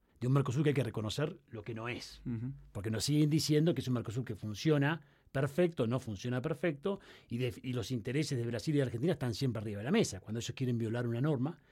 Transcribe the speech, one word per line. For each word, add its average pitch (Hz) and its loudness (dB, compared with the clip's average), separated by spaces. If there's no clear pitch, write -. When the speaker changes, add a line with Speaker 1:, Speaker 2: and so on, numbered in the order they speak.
Speaker 1:
de 120 -4
un 127 4
Mercosur 139 2
que 147 4
hay 139 4
que 139 2
reconocer 113 -4
lo 110 -10
que 117 -8
no 113 -6
es, - -10
Speaker 2:
Ujú. 120 -4
Speaker 1:
porque 104 -4
nos 110 0
siguen 147 4
diciendo 151 4
que 120 0
es - -6
un 127 0
Mercosur 113 -2
que 110 -6
funciona 143 2
perfecto, 143 2
no 123 2
funciona 123 -2
perfecto, 165 -2
y, 117 -4
de, 123 -2
y 127 -4
los 123 -2
intereses 127 0
de 117 -2
Brasil 117 0
y 143 4
de 139 6
Argentina 127 0
están 123 -2
siempre 117 -2
arriba 101 -6
de 107 -6
la 147 -2
mesa. 190 2
Cuando 110 -6
ellos - -6
quieren 123 0
violar 117 -2
una 117 0
norma, 147 0